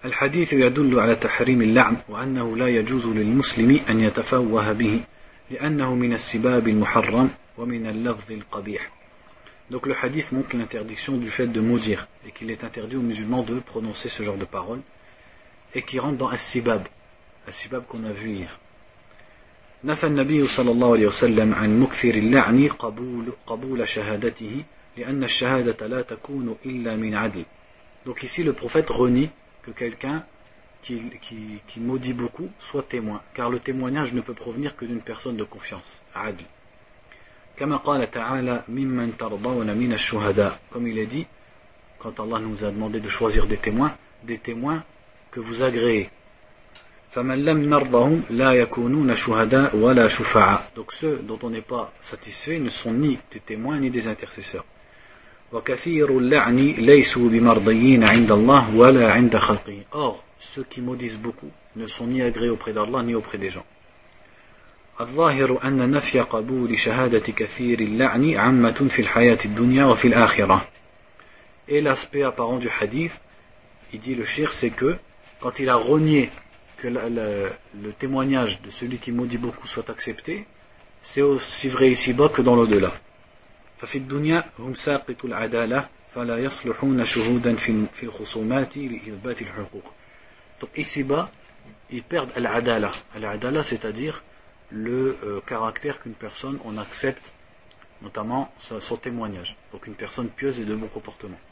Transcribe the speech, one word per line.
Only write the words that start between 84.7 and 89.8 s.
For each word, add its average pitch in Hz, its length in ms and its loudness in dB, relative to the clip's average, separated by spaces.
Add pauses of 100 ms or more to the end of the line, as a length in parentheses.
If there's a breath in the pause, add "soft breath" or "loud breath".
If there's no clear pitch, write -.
ساقط 135 520 -4
العدالة 117 600 -2 (300)
فلا 120 220 -4
يصلحون 127 680 -2
شهودا 117 500 0
في، 107 300 -2 (100)
في - 80 -14
الخصومات 117 760 -6
لإثبات 113 640 -10
الحقوق. 101 520 -14 (680 soft breath)